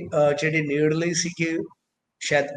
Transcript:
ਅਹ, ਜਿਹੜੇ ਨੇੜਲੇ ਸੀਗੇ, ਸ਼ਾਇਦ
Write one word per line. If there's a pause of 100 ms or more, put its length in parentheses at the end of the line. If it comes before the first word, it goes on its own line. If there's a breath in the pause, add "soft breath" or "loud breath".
(160)
ਅਹ,
ਜਿਹੜੇ
ਨੇੜਲੇ
ਸੀਗੇ, (640)
ਸ਼ਾਇਦ (120)